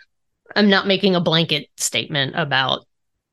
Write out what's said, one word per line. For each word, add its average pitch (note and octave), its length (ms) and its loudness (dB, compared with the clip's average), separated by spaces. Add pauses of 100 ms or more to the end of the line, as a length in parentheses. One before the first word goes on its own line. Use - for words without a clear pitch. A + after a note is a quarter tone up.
(560)
I'm G#3 140 4
not G3 160 2
making F#3+ 300 2
a F3 60 0
blanket D#3+ 460 0 (100)
statement C3+ 580 -4
about C3+ 500 -2 (480)